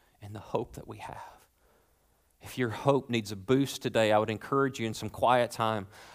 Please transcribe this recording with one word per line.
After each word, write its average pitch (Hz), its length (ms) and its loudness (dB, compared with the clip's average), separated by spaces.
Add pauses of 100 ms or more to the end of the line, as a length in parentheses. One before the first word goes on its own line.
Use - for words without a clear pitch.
(200)
in 104 140 -14
the 95 60 -10
hope - 340 -4
that - 120 -16
we 104 120 -14
have. - 180 -14 (1300)
If - 160 -12
your 120 120 0
hope 139 380 2
needs 113 240 -2
a 104 40 -8
boost 131 440 0
today, 110 320 2
I 107 60 8
would 110 120 2
encourage 135 480 -2
you 113 80 -2
in 110 80 -4
some 107 140 -8
quiet 120 420 2
time, 110 360 -2 (280)